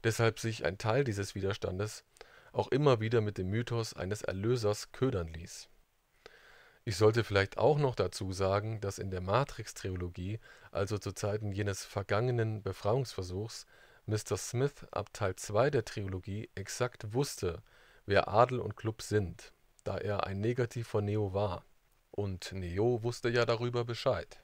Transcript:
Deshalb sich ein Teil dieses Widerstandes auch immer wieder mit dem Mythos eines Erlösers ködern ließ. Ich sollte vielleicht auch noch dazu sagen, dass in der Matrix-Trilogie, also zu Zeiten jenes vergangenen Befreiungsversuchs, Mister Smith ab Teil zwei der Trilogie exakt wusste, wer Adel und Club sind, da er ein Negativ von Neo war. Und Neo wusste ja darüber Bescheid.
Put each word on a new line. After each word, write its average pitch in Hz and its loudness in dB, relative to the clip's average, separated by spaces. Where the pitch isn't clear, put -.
Deshalb 113 2
sich 113 -4
ein 90 0
Teil 117 2
dieses 101 -2
Widerstandes 95 -2
auch 110 0
immer 135 6
wieder 113 4
mit 104 -2
dem 92 -2
Mythos 117 0
eines 95 -4
Erlösers 104 0
ködern 107 0
ließ. 82 -12
Ich 107 -4
sollte 110 6
vielleicht 98 2
auch 139 6
noch 143 2
dazu 92 -2
sagen, 98 0
dass 101 -4
in 95 -4
der 92 -4
Matrix-Trilogie, 95 -4
also 101 -2
zu 98 -4
Zeiten 104 -2
jenes 101 -2
vergangenen 110 0
Befreiungsversuchs, 101 -2
Mister 107 0
Smith - -4
ab - -6
Teil 95 -2
zwei 110 2
der 135 2
Trilogie 95 -6
exakt 107 -4
wusste, 107 -2
wer 98 4
Adel 120 6
und 104 -6
Club 110 -4
sind, 95 -2
da 98 -4
er 101 -2
ein 98 -4
Negativ 117 -2
von 104 0
Neo 104 0
war. 98 0
Und - -6
Neo 98 0
wusste 117 -2
ja 117 4
darüber 120 0
Bescheid. 117 -2